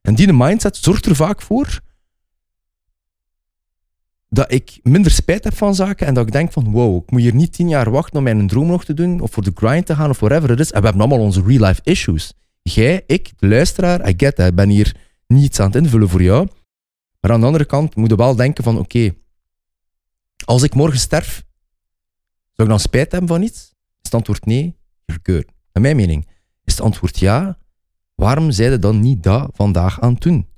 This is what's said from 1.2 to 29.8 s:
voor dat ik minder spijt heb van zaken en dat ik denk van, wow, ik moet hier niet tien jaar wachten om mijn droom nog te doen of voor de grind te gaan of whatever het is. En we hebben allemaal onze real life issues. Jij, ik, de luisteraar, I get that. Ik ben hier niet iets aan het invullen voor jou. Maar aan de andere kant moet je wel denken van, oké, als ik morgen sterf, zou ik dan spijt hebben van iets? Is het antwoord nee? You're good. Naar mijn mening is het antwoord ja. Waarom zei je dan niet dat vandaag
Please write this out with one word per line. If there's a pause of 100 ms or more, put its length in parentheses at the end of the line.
voor (2500)
dat
ik
minder
spijt
heb
van
zaken
en
dat
ik
denk
van,
wow,
ik
moet
hier
niet
tien
jaar
wachten
om
mijn
droom
nog
te
doen
of
voor
de
grind
te
gaan
of
whatever
het
is.
En
we
hebben
allemaal
onze
real
life
issues. (300)
Jij,
ik,
de
luisteraar,
I
get
that.
Ik
ben
hier (300)
niet
iets
aan
het
invullen
voor
jou. (720)
Maar
aan
de
andere
kant
moet
je
wel
denken
van,
oké, (1300)
als
ik
morgen
sterf, (1080)
zou
ik
dan
spijt
hebben
van
iets?
Is (280)
het
antwoord
nee? (280)
You're
good. (260)
Naar
mijn
mening (380)
is
het
antwoord
ja. (560)
Waarom
zei
je
dan
niet
dat
vandaag